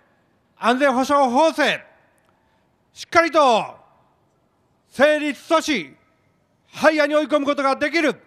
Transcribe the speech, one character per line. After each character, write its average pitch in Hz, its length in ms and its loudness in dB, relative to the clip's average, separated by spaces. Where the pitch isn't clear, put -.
安 240 220 0
全 277 140 2
保 254 100 -2
障 277 260 2
法 294 220 2
制、 240 320 -2
し - 100 -20
っ - 40 -20
か 349 140 2
り 330 100 -2
と 226 460 0
成 302 320 2
立 294 340 -6
阻 320 40 2
止、 208 380 -4
廃 311 300 2
案 285 80 0
に 302 60 -2
追 302 80 2
い - 20 -4
込 302 140 0
む 277 60 -4
こ 285 100 -2
と 285 60 -6
が 269 140 0
で 294 160 -4
き 330 100 0
る。 262 140 0